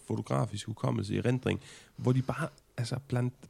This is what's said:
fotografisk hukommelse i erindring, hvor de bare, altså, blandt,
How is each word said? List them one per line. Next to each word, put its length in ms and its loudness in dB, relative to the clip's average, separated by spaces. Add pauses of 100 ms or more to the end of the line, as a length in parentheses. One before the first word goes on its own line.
fotografisk 600 0
hukommelse 480 -2
i 40 2
erindring, 420 2 (360)
hvor 160 4
de 100 4
bare, 260 -2 (280)
altså, 200 -2 (120)
blandt, 260 0 (160)